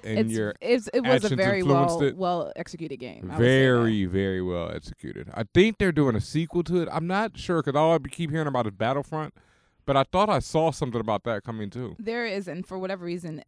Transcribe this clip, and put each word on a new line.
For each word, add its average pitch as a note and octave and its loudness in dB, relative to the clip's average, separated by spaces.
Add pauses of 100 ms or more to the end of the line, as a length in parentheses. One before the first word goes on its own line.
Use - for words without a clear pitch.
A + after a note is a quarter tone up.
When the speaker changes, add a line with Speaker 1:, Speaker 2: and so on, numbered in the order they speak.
Speaker 1:
and A2 -2
Speaker 2:
It's, A2+ -2
Speaker 1:
your G#2+ -2
Speaker 2:
it's, A#3 0
it C4+ 2
was B3 -2
a B3+ 8
Speaker 1:
actions G#3+ 2
Speaker 2:
very F#3+ 2
Speaker 1:
influenced E3+ 4
Speaker 2:
well, D3 0
Speaker 1:
it? C3+ -2
Speaker 2:
well F3 -2
executed D#3+ -12
game. F#2 -12
I G#2+ -4
would A2+ 4
say - 8
that. - - (300)
Speaker 1:
Very, A2 4
very F#2 0
well F2 -4
executed. - -12
I A2+ -6 (100)
think G3+ 6
they're G3 2
doing C#3 2
a - 0
sequel E3+ -2
to E3+ 0
it. D#3 -4
I'm D#3+ -4
not G3 -2
sure, E3+ 0
'cause C3+ -2
all D#3+ 4
I D#3+ 2
keep D3 -6
hearing D#3 -2
about B2+ 0
is G2+ -4
Battlefront, C#3 -4 (520)
but C#3 2
I C3+ 4
thought G#3 2
I D#3 4
saw D#3+ 2
something B2 -4
about G#2+ -2
that A2 -4
coming A2 -8
too. A#2+ -10
Speaker 2:
There A3+ -6
is, G3 -6
and F3 -10
for F#3+ -10
whatever F#3 -6
reason, F3 -8